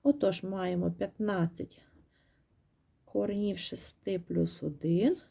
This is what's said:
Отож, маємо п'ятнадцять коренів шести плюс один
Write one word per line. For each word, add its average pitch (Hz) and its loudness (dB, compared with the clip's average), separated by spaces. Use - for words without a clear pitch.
Отож, 202 2
маємо 180 0
п'ятнадцять 190 -2
коренів 202 -2
шести - -6
плюс 170 -2
один 170 2